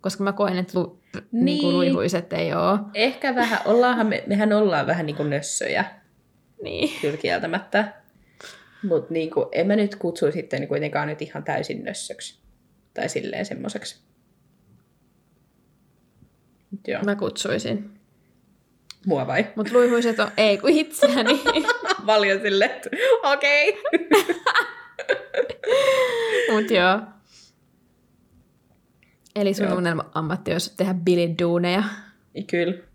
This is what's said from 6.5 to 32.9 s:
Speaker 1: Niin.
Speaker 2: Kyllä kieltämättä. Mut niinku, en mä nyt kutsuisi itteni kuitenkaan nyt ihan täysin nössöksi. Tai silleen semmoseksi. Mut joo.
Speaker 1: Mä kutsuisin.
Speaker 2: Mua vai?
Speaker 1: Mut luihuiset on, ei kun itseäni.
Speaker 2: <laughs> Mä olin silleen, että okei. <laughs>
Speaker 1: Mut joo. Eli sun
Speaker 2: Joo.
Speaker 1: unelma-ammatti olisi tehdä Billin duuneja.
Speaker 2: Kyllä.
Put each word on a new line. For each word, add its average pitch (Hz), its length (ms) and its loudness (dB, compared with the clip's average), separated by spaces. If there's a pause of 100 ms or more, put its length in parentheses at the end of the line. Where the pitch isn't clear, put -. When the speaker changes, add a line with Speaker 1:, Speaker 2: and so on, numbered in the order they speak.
Speaker 1:
Niin. - 380 -6
Speaker 2:
Kyllä 151 160 -2
kieltämättä. 190 800 -2 (960)
Mut 165 220 0
niinku, 160 420 -2
en 175 140 0
mä 202 100 2
nyt 202 200 0
kutsuisi 170 420 -2
itteni 143 280 -6
kuitenkaan 147 420 -4
nyt 151 140 -8
ihan 147 220 -12
täysin 147 400 -6
nössöksi. - 560 -12 (540)
Tai - 140 -6
silleen - 380 -8
semmoseksi. - 540 -12 (2750)
Mut - 180 -12
joo. - 140 -4
Speaker 1:
Mä 202 140 -2
kutsuisin. - 720 -4 (1160)
Speaker 2:
Mua 139 200 2
vai? 175 200 0 (100)
Speaker 1:
Mut 214 160 -4
luihuiset 240 460 4
on, 214 180 0
ei 208 220 4
kun 269 120 2
itseäni. 277 680 2 (300)
Speaker 2:
<laughs> 381 360 0
Mä 214 80 8
olin 202 280 4
silleen, 202 280 2
että - 200 -10 (320)
okei. 294 500 4
<laughs> 392 60 -6 (2750)
Speaker 1:
Mut 214 180 0
joo. 190 300 4 (2250)
Eli 196 180 0
sun 196 120 -2
Speaker 2:
Joo. 180 100 0
Speaker 1:
unelma-ammatti 170 760 -4
olisi - 240 -4
tehdä 185 180 0
Billin 170 480 2
duuneja. 175 400 2 (680)
Speaker 2:
Kyllä. 175 240 0 (200)